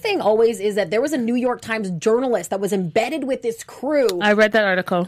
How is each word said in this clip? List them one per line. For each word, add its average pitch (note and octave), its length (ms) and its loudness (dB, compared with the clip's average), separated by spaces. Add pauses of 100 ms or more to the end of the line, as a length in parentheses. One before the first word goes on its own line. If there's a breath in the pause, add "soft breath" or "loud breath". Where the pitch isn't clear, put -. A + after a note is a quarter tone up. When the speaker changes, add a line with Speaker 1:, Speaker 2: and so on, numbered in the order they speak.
Speaker 1:
thing G4+ 180 -2
always A3 400 2
is G3+ 160 -2
that F#3+ 140 -2
there G#3 100 0
was D4 140 -2
a D4+ 40 0
New A#3+ 180 -2
York B3 260 -2
Times A3 300 -4
journalist A3 580 0
that G3 100 -2
was G3 140 -2
embedded A3+ 500 0
with C4 180 -4
this A3+ 220 -6
crew. B3 560 0
Speaker 2:
I G#3 140 4
read G#3+ 180 4
that G#3+ 140 4
article. F3+ 420 0